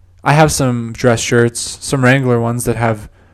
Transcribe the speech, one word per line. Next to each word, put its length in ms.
I 120
have 180
some 400
dress 280
shirts, 400
some 440
Wrangler 340
ones 260
that 120
have 340